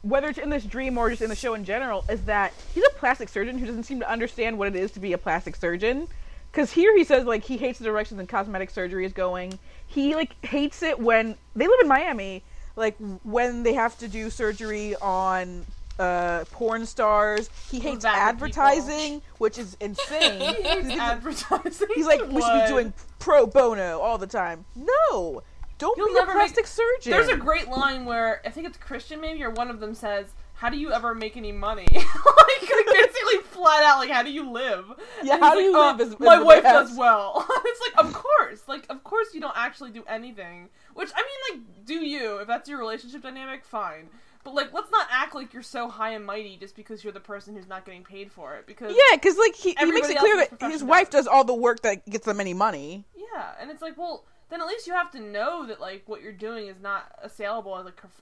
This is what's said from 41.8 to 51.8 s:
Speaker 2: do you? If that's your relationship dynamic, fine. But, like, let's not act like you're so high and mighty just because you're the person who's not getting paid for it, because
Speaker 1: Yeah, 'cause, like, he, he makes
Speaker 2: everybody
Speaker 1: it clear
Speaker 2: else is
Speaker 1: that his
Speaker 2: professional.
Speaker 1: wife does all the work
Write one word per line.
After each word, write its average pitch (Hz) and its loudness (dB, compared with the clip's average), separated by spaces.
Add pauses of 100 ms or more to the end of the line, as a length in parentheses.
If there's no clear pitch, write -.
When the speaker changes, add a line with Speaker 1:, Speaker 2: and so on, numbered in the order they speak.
Speaker 2:
do 285 -10 (100)
you? 254 -8
If 208 -12
that's 240 -6
your 285 -12
relationship 240 -12
dynamic, 262 -16
fine. 170 -12 (340)
But, 269 -18
like, 285 -4
let's 415 -8
not 415 0
act 269 -4
like 262 -14
you're 247 -16
so 240 -10
high 220 -6
and 214 -12
mighty 202 -12
just 196 -20
because 214 -18
you're 208 -12
the 190 -16
person 202 -16
who's 185 -20
not 190 -14
getting 180 -20
paid 196 -18
for 160 -16
it, - -20
because 214 -10
Speaker 1:
Yeah, 508 10
'cause, 359 4
like, 440 6
he, - -2
he - -8
makes 285 0
Speaker 2:
everybody 294 2
Speaker 1:
it 294 0
clear 427 6
Speaker 2:
else - 4
is - -4
Speaker 1:
that - -20
his 233 -20 (240)
Speaker 2:
professional. 254 -6
Speaker 1:
wife 370 4
does 269 2
all 269 6
the 247 0
work 233 0